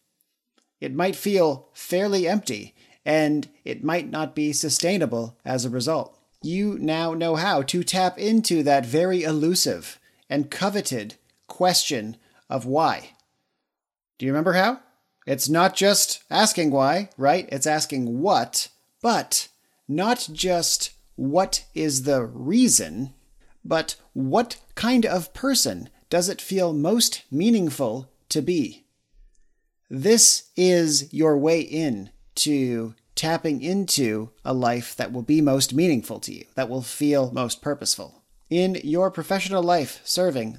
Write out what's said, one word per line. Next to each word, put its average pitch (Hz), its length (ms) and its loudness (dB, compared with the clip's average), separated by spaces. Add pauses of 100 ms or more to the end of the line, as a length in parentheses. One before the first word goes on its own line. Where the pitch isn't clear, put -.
(800)
It 135 140 -8
might 185 220 -2
feel 165 580 2
fairly 196 520 -2
empty, 160 480 -4 (300)
and 151 460 0 (160)
it 131 180 -10
might 160 260 -2
not 151 240 -6
be 151 200 -2
sustainable 135 920 -2
as 127 220 -4
a 127 40 -4
result. 127 480 -4 (240)
You 196 380 -2
now 160 340 -2
know 165 220 0
how 165 280 0
to 175 200 -2
tap 185 340 0
into 214 460 2
that 139 220 4
very 175 380 0
elusive 151 760 0 (300)
and 143 200 -2
coveted 180 680 -4 (320)
question 127 680 0 (340)
of 131 160 -4
why. 131 440 0 (1080)
Do 120 80 -6
you 135 60 0
remember 165 220 2
how? 208 260 2 (480)
It's 135 220 -2
not 175 260 4
just - 540 2
asking 175 420 2
why, 143 460 2
right? 147 340 2
It's 139 160 -2
asking 135 540 -2
what, 160 480 0 (320)
but - 480 -2 (360)
not 190 460 -2
just 170 600 -2 (240)
what 165 580 0
is 147 300 -2
the 135 200 2
reason, 127 880 0 (520)
but 160 300 -2 (180)
what 151 420 0 (200)
kind 233 300 2
of 175 280 -4
person 123 560 -2 (200)
does 175 200 2
it 190 120 -8
feel 185 300 0
most 165 580 0
meaningful 143 800 0 (200)
to 156 120 0
be? 147 440 -2 (1040)
This 196 540 4 (120)
is 170 580 2
your 151 240 4
way 160 220 2
in 135 520 -4 (240)
to 123 600 -2 (200)
tapping 160 460 -2
into 135 680 -2 (160)
a 135 80 -2
life 120 420 -2
that 123 160 -6
will 123 100 -6
be 147 200 4
most 135 320 2
meaningful 135 480 0
to 107 120 -12
you, - 120 -18 (100)
that 127 140 -4
will 131 120 -6
feel 139 520 0
most 120 280 -4
purposeful. - 600 -6 (260)
In 180 320 0
your 175 300 0
professional 190 500 -2
life 170 440 0
serving, 131 540 -2